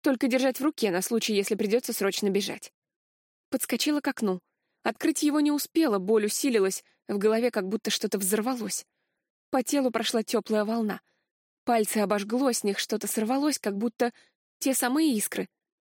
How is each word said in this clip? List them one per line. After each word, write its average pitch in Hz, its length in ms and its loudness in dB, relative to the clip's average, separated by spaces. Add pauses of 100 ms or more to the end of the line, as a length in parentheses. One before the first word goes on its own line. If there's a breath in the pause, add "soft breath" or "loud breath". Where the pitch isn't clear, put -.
Только 269 260 2
держать 254 320 2
в 262 40 0
руке 240 260 0
на 180 120 0
случай, 220 320 0
если 202 200 0
придётся 220 380 0
срочно 196 380 -2
бежать. 196 420 -4 (760)
Подскочила 285 500 -2
к - 80 -4
окну. 196 320 -2 (420)
Открыть 285 400 -2
его 294 180 2
не 294 100 2
успела, 294 480 2
боль 208 280 2
усилилась, 214 580 0 (240)
в 202 100 -2
голове 220 320 2
как 190 180 -4
будто 214 220 -4
что-то 208 280 -2
взорвалось. 208 680 -2 (680)
По 262 120 2
телу 269 280 2
прошла 226 320 0
тёплая 214 420 0
волна. 214 360 -2 (640)
Пальцы 226 340 2
обожгло, 208 540 2
с - 120 -4
них 202 140 0
что-то 214 280 -4
сорвалось, 262 520 0
как 202 180 -4
будто 240 360 -2 (460 soft breath)
те 262 160 0
самые 269 400 2
искры. - 340 -4 (320)